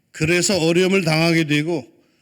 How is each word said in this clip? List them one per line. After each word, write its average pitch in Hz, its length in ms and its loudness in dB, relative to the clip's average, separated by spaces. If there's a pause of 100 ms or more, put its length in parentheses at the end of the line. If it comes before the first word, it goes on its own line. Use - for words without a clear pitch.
(120)
그래서 175 460 0
어려움을 180 460 2
당하게 160 420 0
되고 147 460 -4 (300)